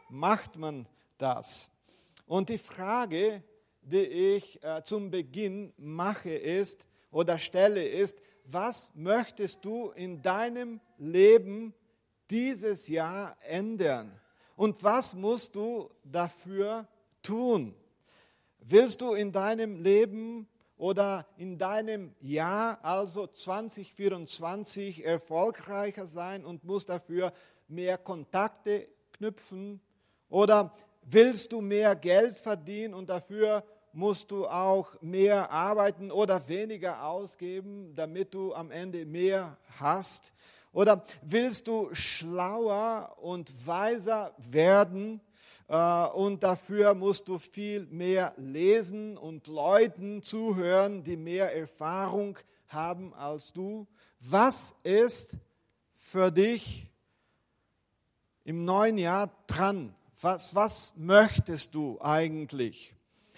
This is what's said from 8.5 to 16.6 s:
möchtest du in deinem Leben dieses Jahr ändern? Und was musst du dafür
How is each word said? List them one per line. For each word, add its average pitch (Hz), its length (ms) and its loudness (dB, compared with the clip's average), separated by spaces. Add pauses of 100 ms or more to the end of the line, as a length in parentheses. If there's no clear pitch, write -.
möchtest 202 680 -2
du 220 260 -8
in 175 320 -12
deinem 233 580 -2 (160)
Leben 202 800 6 (560)
dieses 220 560 -4
Jahr 165 560 -6
ändern? 165 720 -4 (420)
Und 208 280 -2
was 226 300 2
musst 202 440 -4
du 214 340 -6 (140)
dafür 196 840 -4 (360)